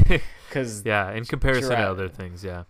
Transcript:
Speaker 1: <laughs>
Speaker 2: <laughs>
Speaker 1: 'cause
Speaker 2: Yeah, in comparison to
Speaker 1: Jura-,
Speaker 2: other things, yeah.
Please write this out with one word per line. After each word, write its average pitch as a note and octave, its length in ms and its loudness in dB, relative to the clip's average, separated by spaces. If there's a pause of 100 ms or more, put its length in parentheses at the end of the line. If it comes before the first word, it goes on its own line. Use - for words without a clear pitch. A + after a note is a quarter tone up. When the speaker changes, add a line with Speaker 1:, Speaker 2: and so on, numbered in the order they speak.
Speaker 1:
<laughs> F3 200 8
Speaker 2:
<laughs> - 260 -10
Speaker 1:
'cause A2+ 360 -6
Speaker 2:
Yeah, G#2 260 0
in A2+ 140 -8
comparison C3+ 440 0
to B2 80 0
Speaker 1:
Jura-, G#2 120 0
Speaker 2:
other F#2+ 200 -4
things, F2 340 -14
yeah. F2 260 -10